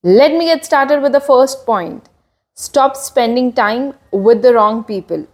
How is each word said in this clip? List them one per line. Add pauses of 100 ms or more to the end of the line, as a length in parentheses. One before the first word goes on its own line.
Let
me
get
started
with
the
first
point. (460)
Stop
spending
time (180)
with
the
wrong
people.